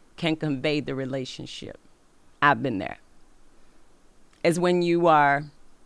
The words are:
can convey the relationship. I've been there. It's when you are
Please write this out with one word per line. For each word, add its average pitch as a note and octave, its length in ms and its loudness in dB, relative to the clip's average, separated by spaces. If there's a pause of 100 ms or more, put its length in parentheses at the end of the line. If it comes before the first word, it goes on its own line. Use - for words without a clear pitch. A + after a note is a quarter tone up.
(160)
can D#3+ 200 -4
convey D3+ 440 -2
the C#3 160 -6
relationship. C3 840 -10 (640)
I've C#3 220 4
been A#2+ 160 -4
there. - 180 -8 (1500)
It's E3+ 140 2
when F3+ 240 2
you E3+ 240 2
are D3 400 4 (400)